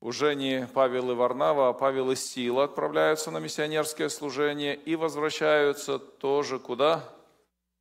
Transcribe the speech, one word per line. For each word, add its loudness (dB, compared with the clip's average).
Уже 0
не -2
Павел 2
и 0
Варнава, 2
а 2
Павел 0
и 2
Сила -2
отправляются 0
на -6
миссионерское -4
служение -2
и -4
возвращаются 0
тоже -2
куда? 0